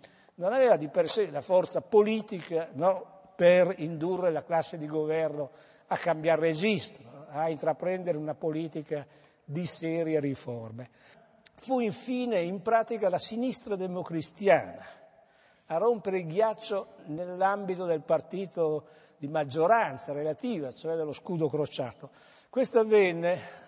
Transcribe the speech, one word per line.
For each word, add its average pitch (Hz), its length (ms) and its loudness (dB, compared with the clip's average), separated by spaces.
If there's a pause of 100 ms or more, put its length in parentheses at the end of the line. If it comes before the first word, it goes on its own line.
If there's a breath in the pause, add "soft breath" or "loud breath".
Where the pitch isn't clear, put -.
(360 loud breath)
non 180 160 -2
aveva 247 240 6
di 151 140 0
per 165 200 2
sé 196 220 0
la 143 80 -6
forza 180 400 2
politica, 208 920 2
no, 180 460 0 (140)
per 180 440 6
indurre 170 520 -2
la 151 140 0
classe 165 340 -2
di 151 100 -8
governo 151 640 -2 (360 loud breath)
a 180 100 -2
cambiare 160 440 2
registro, 165 880 -2
a 151 200 -4
intraprendere 165 680 -2
una 151 160 -6
politica 156 760 -6 (380 soft breath)
di 160 200 -4
serie 160 540 -2
riforme. 123 720 -6 (640 soft breath)
Fu 254 240 -2
infine 240 600 -2
in 175 200 -4
pratica 226 460 2
la 180 120 0
sinistra 226 580 -4
democristiana 170 1080 0 (840 soft breath)
a 160 100 -2
rompere 196 420 0
il 170 80 -6
ghiaccio 202 600 -2 (180)
nell'ambito 180 800 -2
del 165 160 0
partito 160 840 -2 (300 loud breath)
di 143 120 -8
maggioranza 156 840 0
relativa, 151 600 -4
cioè 160 220 -6
dello 151 180 -4
scudo 160 340 -2
crociato. 135 600 -6 (400 loud breath)
Questo 247 300 2
avvenne 180 600 4 (280 loud breath)